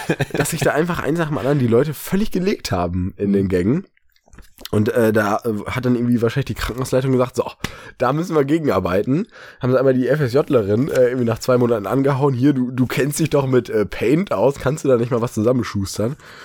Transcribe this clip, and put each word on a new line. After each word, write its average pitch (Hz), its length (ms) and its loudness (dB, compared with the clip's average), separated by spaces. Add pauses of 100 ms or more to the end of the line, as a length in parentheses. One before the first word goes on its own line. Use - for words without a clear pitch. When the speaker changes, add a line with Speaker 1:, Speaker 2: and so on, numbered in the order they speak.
(100)
Speaker 1:
<laughs> - 220 -2
Speaker 2:
Dass - 180 -2
sich 160 100 -6
da 135 120 4
einfach 165 280 0
eins 160 200 -2
nach 156 80 -2
dem 147 100 -2
anderen 139 220 0
die 123 80 2
Leute 139 260 2
völlig - 380 -2
gelegt 190 400 -2
haben 90 440 -2
in 101 160 0
den 98 120 2
Speaker 1:
Mhm. 92 60 -2
Speaker 2:
Gängen. 101 340 0 (880)
Und, 104 180 2
äh, 113 240 2
da, 107 320 2
äh, 107 260 -4
hat 123 140 -4
dann 123 100 2
irgendwie 120 260 2
wahrscheinlich 117 260 0
die 110 80 -6
Krankenhausleitung 131 580 -2
gesagt, 123 240 0
"So, - 80 -2 (540)
da 127 140 0
müssen 165 220 -4
wir 147 100 4
gegenarbeiten." 127 840 0 (320)
Haben 127 120 0
sie 131 60 4
einmal 135 160 4
die 127 140 0
F 151 120 0
S 120 120 0
Jlerin, 120 560 2
äh, 127 200 4
irgendwie 123 180 0
nach 110 120 -2
zwei 127 200 2
Monaten 117 280 0
angehauen, 135 480 2
"Hier, 135 200 2
du, 127 180 -2
du 123 140 0
kennst 143 340 -2
dich 151 100 0
doch 139 160 2
mit, 127 220 2
äh, 107 180 0
Paint 147 460 0
aus, 117 240 2
kannst 151 280 -4
du 139 40 2
da 131 80 6
nicht 117 160 -2
mal 117 80 0
was 120 140 -4
zusammenschustern?" 110 840 -2 (280)